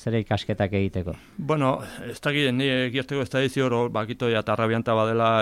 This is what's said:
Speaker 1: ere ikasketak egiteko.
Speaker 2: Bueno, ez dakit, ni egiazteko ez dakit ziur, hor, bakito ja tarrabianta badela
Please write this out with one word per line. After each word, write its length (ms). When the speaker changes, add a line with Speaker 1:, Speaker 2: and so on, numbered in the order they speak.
Speaker 1:
ere 160
ikasketak 540
egiteko. 420
Speaker 2:
Bueno, 420
ez 160
dakit, 320
ni 140
egiazteko 560
ez 80
dakit 240
ziur, 180
hor, 160
bakito 400
ja 140
tarrabianta 500
badela 380